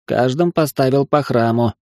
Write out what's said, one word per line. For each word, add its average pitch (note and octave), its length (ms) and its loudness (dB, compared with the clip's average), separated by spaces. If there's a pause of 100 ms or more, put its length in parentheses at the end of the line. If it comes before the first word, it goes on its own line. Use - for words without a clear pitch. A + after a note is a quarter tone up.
Каждым C#3+ 480 0
поставил C#3 520 0
по D3 180 0
храму, A#2 500 0 (200)